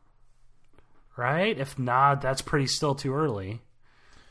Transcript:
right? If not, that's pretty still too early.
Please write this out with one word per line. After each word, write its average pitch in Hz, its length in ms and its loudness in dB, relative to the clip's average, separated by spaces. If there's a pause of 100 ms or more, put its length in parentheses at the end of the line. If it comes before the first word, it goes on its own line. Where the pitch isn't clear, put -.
(1160)
right? 156 400 0
If 135 220 -6
not, 135 420 4
that's 135 220 -2
pretty 139 240 0
still 139 300 0
too 135 180 -4
early. 113 460 -2 (720)